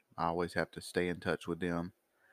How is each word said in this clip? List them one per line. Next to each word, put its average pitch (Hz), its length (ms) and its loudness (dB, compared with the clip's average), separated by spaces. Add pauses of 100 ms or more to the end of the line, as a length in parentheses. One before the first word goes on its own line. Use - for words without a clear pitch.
(160)
I 82 120 2
always 85 260 0
have 82 160 2
to 87 100 -10
stay 90 280 0
in 87 120 -2
touch 85 260 0
with 85 140 -2
them 87 320 0 (400)